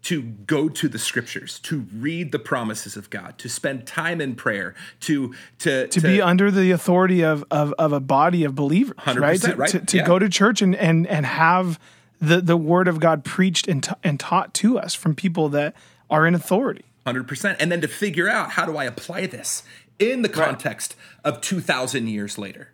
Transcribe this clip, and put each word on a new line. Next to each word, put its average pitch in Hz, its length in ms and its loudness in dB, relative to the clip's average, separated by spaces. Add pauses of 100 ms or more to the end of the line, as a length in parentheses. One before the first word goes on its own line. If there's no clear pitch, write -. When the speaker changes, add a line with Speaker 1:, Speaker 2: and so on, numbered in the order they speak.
Speaker 1:
to 160 200 -4
go 117 460 -2
to - 200 -4
the 110 100 -6
scriptures, - 600 -8
to 135 340 -6
read 147 380 -6
the 147 80 -4
promises 110 580 -6
of 101 140 -16
God, - 280 -14
to 123 100 -14
spend 131 380 -6
time 165 340 -4
in 131 160 -4
prayer, 101 380 -4 (260)
to, 135 340 -2 (240)
to, 131 300 0
Speaker 2:
To - 120 0
Speaker 1:
to - 0 -
Speaker 2:
be 190 220 6
under 185 300 6
the 185 180 4
authority 180 540 4
of, 151 260 2
of, 147 260 0
of 156 160 2
a 143 60 0
body 156 460 4
of 139 100 -2
believers, 156 440 0
Speaker 1:
Hundred 127 240 0
Speaker 2:
right? 165 180 4
Speaker 1:
percent, - 140 0
Speaker 2:
To, - 60 -6
Speaker 1:
right? 143 100 2
Speaker 2:
to, 180 100 0
to - 160 -2
Speaker 1:
Yeah. 151 100 2
Speaker 2:
go 180 140 6
to 214 80 2
church 202 340 4
and, 185 140 4
and, 165 320 2
and 147 180 -2
have 170 540 2 (400)
the, 170 200 4
the 170 160 4
word 170 300 4
of 165 140 0
God 160 240 2
preached 185 420 0
and, 147 160 0
t-, - 80 -6 (140)
and 143 160 0
taught - 340 -2
to 233 240 2
us - 160 -6
from 156 220 0
people 170 320 0
that 147 260 -2 (340)
are 156 160 4
in 170 120 4
authority. 190 480 -2 (200)
Speaker 1:
Hundred 127 220 -4
percent. 170 340 -4
And 170 120 -2
then 170 80 -2
to 151 80 -12
figure 175 400 -2
out, 214 240 -2
how 165 120 0
do 156 120 -6
I 143 80 -4
apply 170 420 -8
this - 380 -10 (340)
in 240 240 0
the 208 60 0
Speaker 2:
Right. 160 180 2
Speaker 1:
context 127 480 -6 (300)
of 147 160 -2
two 185 200 -4
thousand 127 480 -2
years 104 300 -6
later, 98 360 -12